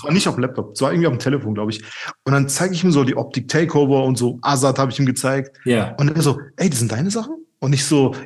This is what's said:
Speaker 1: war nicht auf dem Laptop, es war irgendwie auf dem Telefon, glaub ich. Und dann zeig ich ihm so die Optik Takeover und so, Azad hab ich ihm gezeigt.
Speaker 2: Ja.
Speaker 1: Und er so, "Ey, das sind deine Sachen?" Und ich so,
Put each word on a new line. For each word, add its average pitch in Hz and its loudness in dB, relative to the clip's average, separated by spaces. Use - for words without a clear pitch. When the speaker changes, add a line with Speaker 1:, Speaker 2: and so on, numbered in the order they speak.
Speaker 1:
war 147 -4
nicht 190 2
auf 156 -2
dem 123 -2
Laptop, 123 -6
es - -6
war 135 2
irgendwie 170 2
auf 135 0
dem 117 -2
Telefon, 110 -2
glaub 107 -4
ich. 107 -8
Und 131 2
dann 139 2
zeig 190 0
ich 175 -4
ihm 180 4
so 143 4
die 123 0
Optik 123 -4
Takeover 143 2
und 131 0
so, 120 0
Azad 131 2
hab 135 2
ich 113 -4
ihm 139 2
gezeigt. 135 -2
Speaker 2:
Ja. 113 0
Speaker 1:
Und 147 2
er 160 0
so, 143 2
"Ey, 190 2
das 131 -2
sind 113 0
deine 139 -2
Sachen?" 233 -6
Und 135 0
ich 135 0
so, 139 4